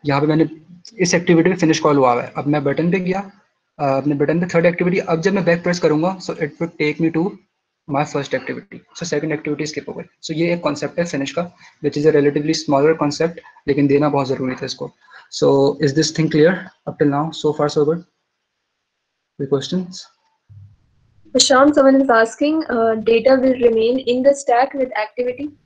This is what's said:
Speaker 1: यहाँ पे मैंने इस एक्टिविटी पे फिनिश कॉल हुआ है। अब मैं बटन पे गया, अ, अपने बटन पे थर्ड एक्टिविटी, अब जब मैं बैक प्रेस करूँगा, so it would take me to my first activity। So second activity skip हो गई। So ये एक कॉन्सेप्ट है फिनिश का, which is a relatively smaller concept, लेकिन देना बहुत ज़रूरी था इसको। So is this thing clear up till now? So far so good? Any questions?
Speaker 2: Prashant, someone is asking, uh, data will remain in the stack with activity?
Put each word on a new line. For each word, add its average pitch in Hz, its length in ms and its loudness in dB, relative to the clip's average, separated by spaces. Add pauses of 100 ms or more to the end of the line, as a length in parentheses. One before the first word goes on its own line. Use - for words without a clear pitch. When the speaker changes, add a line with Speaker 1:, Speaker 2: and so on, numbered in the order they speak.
Speaker 1:
यहाँ 139 160 0
पे 151 60 2
मैंने 156 220 2 (520)
इस 180 140 2
एक्टिविटी 175 360 4
पे 180 60 0
फिनिश 160 240 2
कॉल 151 160 2
हुआ 127 160 4 (100)
है। - 160 -12
अब 139 80 -6
मैं 147 180 0
बटन 151 280 0
पे 190 80 0
गया, 185 200 -4 (580)
अ, 147 60 -4
अपने 139 300 0
बटन 156 260 0
पे 180 140 -2
थर्ड 170 120 4
एक्टिविटी, 175 320 0
अब 165 220 -2
जब 190 140 0
मैं 190 100 0
बैक 170 180 2
प्रेस 175 180 -2
करूँगा, 165 380 0
so 170 180 -10
it 147 240 -8
would 170 200 -6
take 151 240 -2
me 160 120 0
to 160 60 0 (680)
my 147 240 -2
first 139 260 -4
activity। - 420 -12 (180)
So 170 140 -10
second 151 240 -2
activity 151 340 -6
skip - 180 -10
हो - 60 -12
गई। 175 100 -12 (200)
So 156 140 -8
ये 170 160 0
एक 170 80 -6
कॉन्सेप्ट 143 360 -6
है 170 80 -2
फिनिश 139 320 -6
का, 175 120 -6 (340)
which 147 160 -2
is 151 60 2
a 156 120 6
relatively 147 420 2
smaller 147 420 2
concept, 156 380 -4 (280)
लेकिन 143 180 2
देना 143 220 2
बहुत 139 200 0
ज़रूरी 127 260 -4
था 135 120 -10
इसको। 69 240 -12 (500)
So 139 100 4 (360)
is 139 120 0
this 156 200 0
thing 156 180 0
clear 165 180 4 (340)
up - 140 -4
till 143 140 2
now? 147 80 -2 (160)
So 151 180 -2
far 147 100 0 (100)
so 147 120 2
good? 87 140 -4 (1300)
Any 139 100 -6
questions? 175 580 -4 (1300)
Speaker 2:
Prashant, 269 400 4
someone 269 280 6
is 254 180 2
asking, 302 440 0 (140)
uh, 226 160 0 (160)
data 262 320 4
will 262 240 2
remain 226 400 2
in 247 160 0
the 277 120 4 (100)
stack 269 380 0
with 254 140 -4 (120)
activity? 247 420 -6 (160)